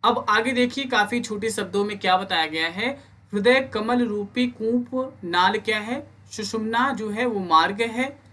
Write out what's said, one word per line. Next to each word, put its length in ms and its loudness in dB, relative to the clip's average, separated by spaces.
अब 240 2
आगे 240 2
देखिए 320 0
काफी 360 0
छोटे 300 -4
शब्दों 340 -2
में 140 -4
क्या 180 2
बताया 300 0
गया 220 -2
है। 220 -4
हृदय 280 6
कमल 280 2
रूपी 440 -2
कूप 800 -4
नाल 340 2
क्या 200 -2
है, 320 -6
सुषुम्ना 600 -2
जो 180 -4
है 160 -2
वो 140 -2
मार्ग 420 4
है, 360 -4